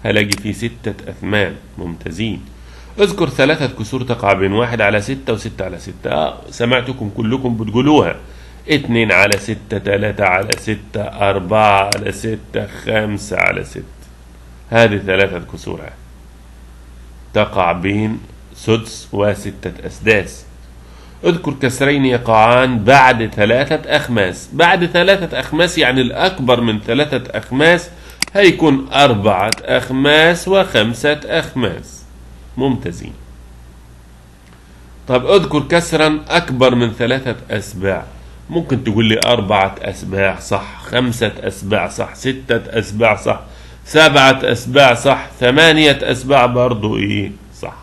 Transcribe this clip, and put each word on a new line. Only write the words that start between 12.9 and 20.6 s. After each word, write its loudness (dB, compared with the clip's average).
على -2
ستة. -14
هذه 4
ثلاثة 0
كسور -12
تقع 0
بين -2
سدس -4
وستة -4
أسداس. -2